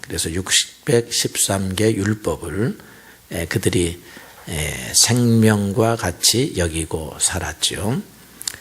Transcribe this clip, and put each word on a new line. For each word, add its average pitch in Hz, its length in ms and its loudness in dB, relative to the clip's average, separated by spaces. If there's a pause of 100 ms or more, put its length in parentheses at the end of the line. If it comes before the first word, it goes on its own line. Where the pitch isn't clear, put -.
그래서 - 300 -6
육백십삼 98 1400 0
개 110 180 4
율법을, 98 840 -2 (540)
에, 85 140 -4
그들이, 87 540 0 (480)
에, 73 460 -6
생명과 113 1040 4
같이 107 600 0
여기고 80 640 -2
살았죠. 95 840 -2 (600)